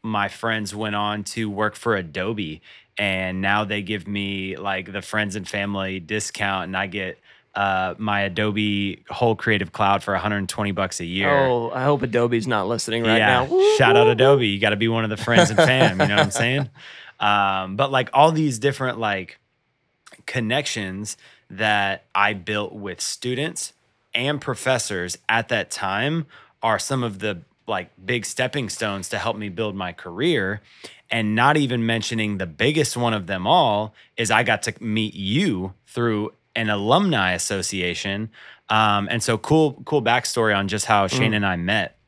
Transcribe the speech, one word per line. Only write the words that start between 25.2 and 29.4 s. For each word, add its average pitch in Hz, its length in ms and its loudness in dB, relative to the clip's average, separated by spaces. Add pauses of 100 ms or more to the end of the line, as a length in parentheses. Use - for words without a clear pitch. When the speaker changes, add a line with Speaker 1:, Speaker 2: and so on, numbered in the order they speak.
Speaker 1:
at 113 200 2
that 110 220 -2
time 131 560 -2 (360)
are 113 160 2
some 131 260 -2
of 98 160 -6
the, 101 220 -6 (260)
like, 92 220 -4 (140)
big 113 200 -2
stepping 127 440 -4
stones 98 420 -6
to 107 80 -4
help 107 180 -4
me 107 120 -8